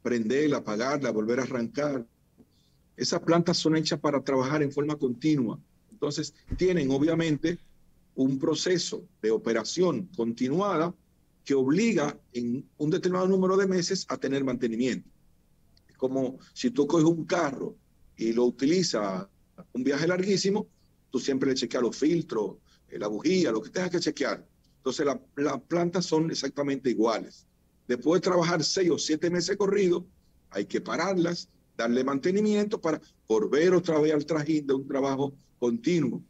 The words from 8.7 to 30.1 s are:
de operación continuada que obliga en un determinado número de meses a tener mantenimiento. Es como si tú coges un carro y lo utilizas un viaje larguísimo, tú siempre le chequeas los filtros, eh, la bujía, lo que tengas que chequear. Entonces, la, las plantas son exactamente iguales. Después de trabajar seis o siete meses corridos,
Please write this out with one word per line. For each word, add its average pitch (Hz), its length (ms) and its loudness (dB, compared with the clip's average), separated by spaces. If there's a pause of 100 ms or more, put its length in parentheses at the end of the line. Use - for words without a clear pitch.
de 107 100 2
operación 113 840 0
continuada 156 760 0 (520)
que 143 80 0
obliga 151 680 2 (140)
en 120 340 -4 (100)
un 151 120 0
determinado 180 380 0
número 190 280 4
de 196 120 4
meses 185 420 0
a 131 80 -4
tener 135 260 -2
mantenimiento. 120 680 -2 (800)
Es - 100 -20
como 131 420 -4 (140)
si 123 180 -2
tú 143 140 2
coges 156 200 4
un 165 200 2
carro 160 500 -2 (420)
y 113 160 -2
lo 120 120 4
utilizas 120 840 0 (460)
un 123 100 -4
viaje 143 240 0
larguísimo, 190 600 0 (420)
tú 127 100 -2
siempre 135 300 0
le 127 60 2
chequeas 123 280 -2
los 110 120 0
filtros, 135 640 -2 (320)
eh, - 100 -12
la 107 80 -4
bujía, 151 440 0
lo 110 100 -2
que - 80 -16
tengas 180 220 -4
que 175 80 0
chequear. 127 460 -4 (320)
Entonces, 131 280 -4
la, 131 140 0 (160)
las 143 260 -2
plantas 175 440 0
son 160 260 0
exactamente 139 580 -2
iguales. 107 580 -2 (400)
Después 123 340 2
de 190 80 0
trabajar 170 340 2
seis 180 260 0
o 139 80 2
siete 156 320 -2
meses 175 260 -2
corridos, 196 480 2 (460)